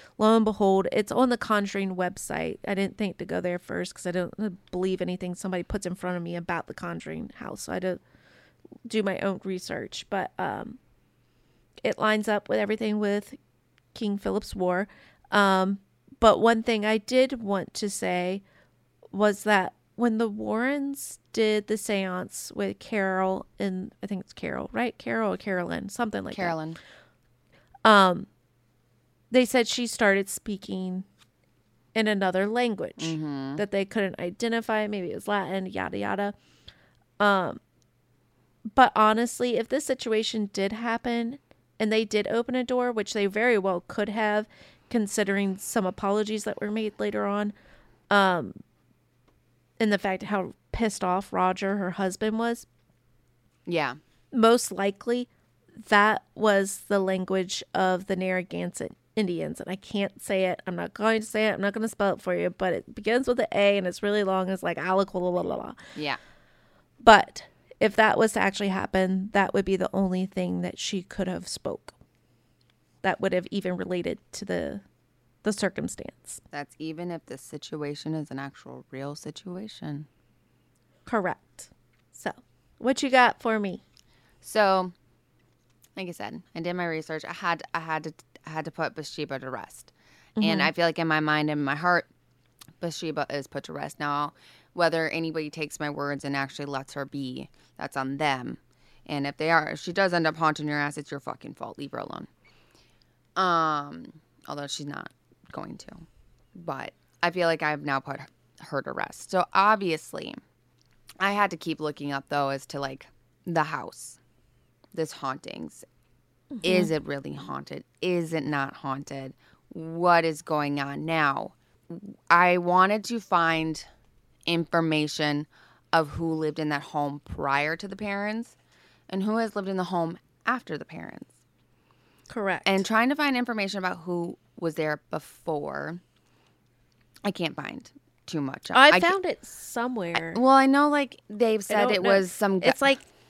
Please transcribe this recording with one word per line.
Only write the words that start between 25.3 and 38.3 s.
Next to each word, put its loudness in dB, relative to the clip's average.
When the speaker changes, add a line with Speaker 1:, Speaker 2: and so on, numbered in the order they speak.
Speaker 1:
or -6
Carolyn, -4
something -4
like -10
that. -6
Speaker 2:
Carolyn. -4
Speaker 1:
Um, 8
they 6
said 4
she -2
started 2
speaking -6
in 2
another 2
language -2
Speaker 2:
Mm-hmm. -4
Speaker 1:
that -2
they 0
couldn't -2
identify. -2
Maybe -4
it -6
was -8
Latin, -2
yada, -6
yada. -2
Um, 4